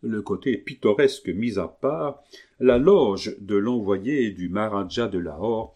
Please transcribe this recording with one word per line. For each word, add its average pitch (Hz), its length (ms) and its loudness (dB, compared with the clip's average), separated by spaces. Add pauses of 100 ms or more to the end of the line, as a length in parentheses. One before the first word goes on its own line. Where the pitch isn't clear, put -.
le 110 200 -6
côté 101 340 -2
pittoresque - 720 0
mis 101 280 -2
à 87 100 -4
part, 147 560 -6 (360)
la 123 180 6
loge 127 640 4
de 101 140 -4
l'envoyé 107 760 0
du 90 160 -8
Maharaja 101 600 -2
de 98 100 -4
Lahore 92 580 -6